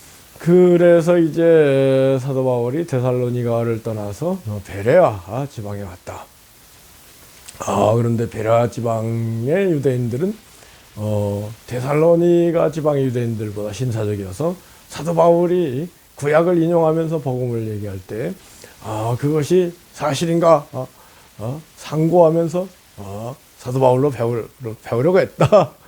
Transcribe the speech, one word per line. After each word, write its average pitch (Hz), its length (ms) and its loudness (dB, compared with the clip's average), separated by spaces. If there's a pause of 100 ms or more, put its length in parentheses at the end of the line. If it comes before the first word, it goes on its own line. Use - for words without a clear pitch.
(400)
그래서 175 800 4
이제 139 1000 4
사도 131 220 -4
바울이 127 440 -2
데살로니가를 123 960 -2
떠나서, 113 640 -6
어, 104 180 -6
베레아 110 880 0
지방에 101 320 -10
왔다. - 420 -16 (1300)
아, - 360 -2
그런데 117 320 -2
베레아 113 440 0
지방의 117 1000 -4
유대인들은, 135 800 -4 (420)
어, 104 560 -4 (160)
데살로니가 165 1040 2
지방의 143 340 0
유대인들보다 110 680 -4
신사적이어서 110 840 -4 (340)
사도 165 260 -6
바울이 170 760 2 (260)
구약을 165 460 2
인용하면서 165 580 0
복음을 123 500 -4
얘기할 101 360 -8
때, 139 280 -8 (500)
아, 110 360 -4
그것이 165 540 0 (200)
사실인가? 165 760 2
어, 127 160 -8 (520)
어, 127 220 -8 (160)
상고하면서, 165 880 2 (300)
어, 107 380 -12 (220)
사도 127 220 -6
바울로 131 320 4
배울-, 117 360 -4 (360)
배우려고 156 360 2
했다. 165 520 2 (160)